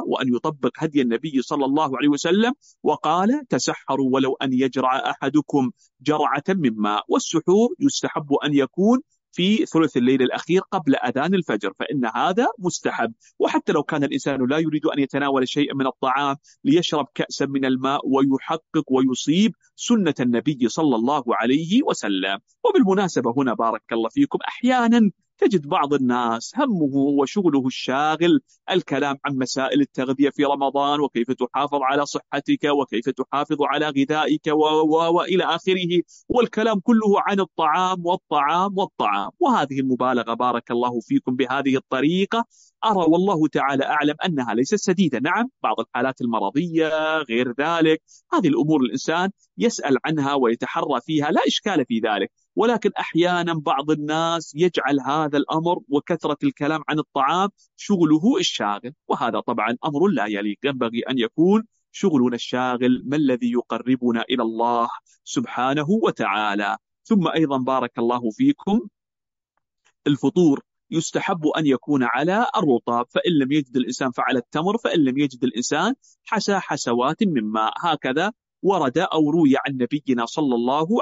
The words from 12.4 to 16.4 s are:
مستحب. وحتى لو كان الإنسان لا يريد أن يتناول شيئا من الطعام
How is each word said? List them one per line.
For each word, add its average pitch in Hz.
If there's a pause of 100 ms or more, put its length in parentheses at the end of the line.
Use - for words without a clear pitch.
مستحب. 143 (260)
وحتى -
لو 156
كان 147
الإنسان 135
لا 143
يريد 151
أن 147
يتناول 139
شيئا 147
من 135
الطعام 135 (280)